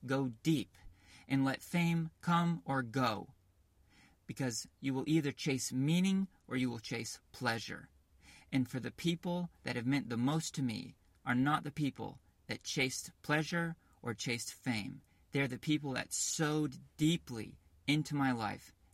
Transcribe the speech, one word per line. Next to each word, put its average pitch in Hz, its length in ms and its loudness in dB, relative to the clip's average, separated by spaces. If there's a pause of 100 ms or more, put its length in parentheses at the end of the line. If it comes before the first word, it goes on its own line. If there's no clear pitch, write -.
go 131 280 0 (100)
deep, 151 320 2 (540)
and 135 160 4
let 135 180 0
fame 170 480 2 (120)
come 170 420 2
or 135 180 0
go, 113 460 0 (960)
because 123 400 -4 (140)
you 135 140 0
will 131 120 -2
either 147 260 4
chase 131 400 -2
meaning 180 560 4 (200)
or 127 80 -2
you 127 140 2
will 117 100 -8
chase 117 400 -6 (120)
pleasure. - 560 -4 (640)
And 131 160 2
for 127 120 -4
the 117 100 -6
people 175 600 -2 (140)
that 123 120 -4
have 120 100 -2
meant 131 220 2
the 117 80 -2
most 147 380 0
to 147 80 -2
me 113 340 -4 (280)
are 127 100 0
not 147 280 4
the 147 80 -6
people 120 480 -4 (280)
that - 180 -8
chased - 460 0 (120)
pleasure 165 540 0 (260)
or 117 120 -2
chased - 380 -4
fame, 107 500 -4 (340)
they're 139 100 2
the 123 120 -6
people 147 340 0
that 117 220 -4
sowed 151 640 0 (180)
deeply 151 640 0 (280)
into 147 280 2
my 135 180 2
life 110 400 -4 (220)